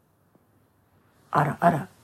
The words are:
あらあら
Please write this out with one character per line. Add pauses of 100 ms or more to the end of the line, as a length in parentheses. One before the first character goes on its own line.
(1300)
あ
ら
あ
ら (160)